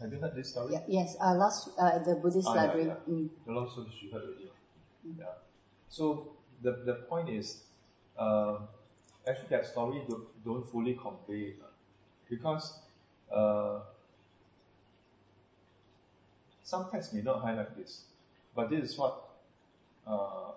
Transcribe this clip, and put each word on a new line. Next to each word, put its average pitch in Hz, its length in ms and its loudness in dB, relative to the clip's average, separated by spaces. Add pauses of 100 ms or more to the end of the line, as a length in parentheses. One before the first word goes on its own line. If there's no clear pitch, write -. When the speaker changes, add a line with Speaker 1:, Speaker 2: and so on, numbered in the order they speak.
Speaker 1:
Have 113 100 -6
you 139 80 -6
heard 151 160 -2
this 127 140 -6
story? 123 240 -4
Speaker 2:
Yeah, - 160 -2
yes, 185 320 2
uh, 185 140 6
last, - 340 4 (100)
uh, 175 200 8
the 170 160 4
Buddhist 175 340 4
Speaker 1:
Ah, - 60 4
yeah, 165 80 6
Speaker 2:
library. 160 240 4
Speaker 1:
yeah. 165 80 0 (200)
Speaker 2:
Mm. 160 140 0 (160)
Speaker 1:
The 117 80 -4
Lord, 123 180 0
so 117 220 -10
she 101 180 -14
heard 110 120 -6
already. 95 260 -12 (580)
Speaker 2:
Mm. 165 120 -10
Speaker 1:
Yeah. - 80 -12 (640)
So 151 420 0 (300)
the, 120 100 2 (140)
the 120 80 2 (100)
point 165 240 -2
is, 107 360 -6 (540)
um, 104 500 2 (600)
actually - 220 -2
that 123 160 4
story 95 420 -2
don't, 113 160 -4 (180)
don't 117 220 -4
fully 120 300 0
convey 101 580 -8
it, - 100 -14
uh, - 60 -20 (600)
because, 156 480 -2 (520)
uh, 104 500 4 (2750)
some 185 280 -6
texts - 220 -6
may 107 100 -2
not 120 200 2
highlight 110 340 -2
this, - 280 -14 (500)
but 117 160 0
this 151 220 0
is - 60 -12
what, 139 240 2 (840)
uh, 98 500 -4